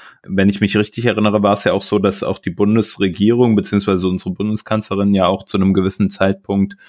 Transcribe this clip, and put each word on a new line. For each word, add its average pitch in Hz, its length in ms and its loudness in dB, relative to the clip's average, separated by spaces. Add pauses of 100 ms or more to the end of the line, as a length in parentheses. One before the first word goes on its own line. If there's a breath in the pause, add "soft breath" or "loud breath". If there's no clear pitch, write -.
(220 loud breath)
Wenn 95 260 0
ich 101 140 0
mich 101 160 0
richtig 110 260 -4
erinnere, 104 380 0
war 101 100 4
es - 120 -2
ja 90 100 2
auch 98 80 -2
so, - 160 0
dass 98 240 -2
auch - 160 -4
die - 100 -8
Bundesregierung 104 1080 2
beziehungsweise 98 520 0
unsere 92 220 -4
Bundeskanzlerin 101 840 -2
ja 92 120 4
auch 95 160 0
zu - 160 -4
einem 95 160 4
gewissen 95 340 0
Zeitpunkt 98 680 -2 (100)